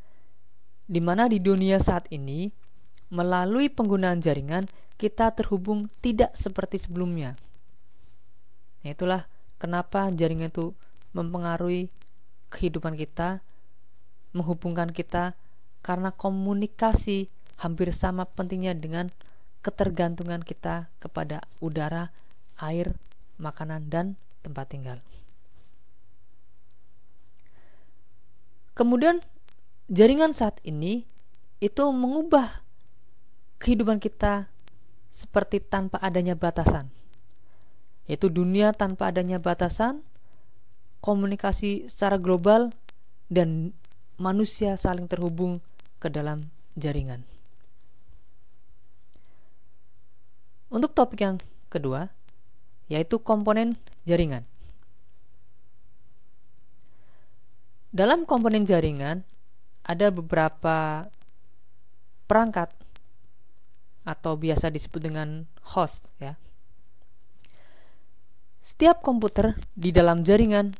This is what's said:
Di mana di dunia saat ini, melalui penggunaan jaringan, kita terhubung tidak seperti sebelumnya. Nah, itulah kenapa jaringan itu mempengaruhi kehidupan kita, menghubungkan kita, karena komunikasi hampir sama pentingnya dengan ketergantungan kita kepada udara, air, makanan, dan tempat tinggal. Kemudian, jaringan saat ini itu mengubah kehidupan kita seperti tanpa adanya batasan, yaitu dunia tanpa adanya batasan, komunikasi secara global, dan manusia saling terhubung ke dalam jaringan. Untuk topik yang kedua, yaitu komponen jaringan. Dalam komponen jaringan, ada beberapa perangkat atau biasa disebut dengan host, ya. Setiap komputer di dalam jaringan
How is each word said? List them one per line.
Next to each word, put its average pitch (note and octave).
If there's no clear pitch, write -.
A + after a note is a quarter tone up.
Di E3+
mana F3
di A3
dunia F#3+
saat F3+
ini, D3
melalui F3+
penggunaan F#3+
jaringan, D3+
kita A3
terhubung G#3
tidak A#3
seperti F#3+
sebelumnya. F3
Nah, C#3+
itulah F3+
kenapa F3+
jaringan D#3+
itu E3
mempengaruhi F3
kehidupan D#3+
kita, E3+
menghubungkan E3+
kita, F3
karena F#3
komunikasi G3+
hampir E3+
sama F3+
pentingnya F#3
dengan D#3+
ketergantungan E3+
kita E3+
kepada D3+
udara, D#3+
air, E3+
makanan, D#3
dan F3
tempat C#3
tinggal. B2+
Kemudian, B3+
jaringan C4+
saat G#3+
ini E3+
itu C#4
mengubah C4+
kehidupan A3
kita G3+
seperti -
tanpa F#3+
adanya F3+
batasan, E3
yaitu D3+
dunia F#3
tanpa F#3+
adanya F3+
batasan, G3+
komunikasi G3+
secara G3
global, F#3+
dan E3
manusia G3
saling F3+
terhubung F3
ke D#3+
dalam D3+
jaringan. C#3
Untuk B3+
topik A#3+
yang F#3+
kedua, C#3+
yaitu E3
komponen A3
jaringan. D#3+
Dalam C4+
komponen A3
jaringan, D#3+
ada F#3+
beberapa D#3+
perangkat G#3
atau D#3+
biasa D#3
disebut -
dengan D#3
host, -
ya. C#3
Setiap E4+
komputer A3
di F3
dalam E3+
jaringan G#3